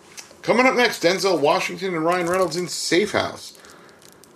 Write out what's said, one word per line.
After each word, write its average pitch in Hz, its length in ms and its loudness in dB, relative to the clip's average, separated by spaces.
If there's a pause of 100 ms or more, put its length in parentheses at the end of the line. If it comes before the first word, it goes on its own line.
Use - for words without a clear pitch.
(420)
Coming 233 240 2
up 233 100 2
next, 240 260 0
Denzel 175 380 2
Washington 180 540 0
and 156 100 -2
Ryan 175 240 0
Reynolds 180 280 0
in 180 120 -4
Safe - 440 0
House. - 420 -4 (800)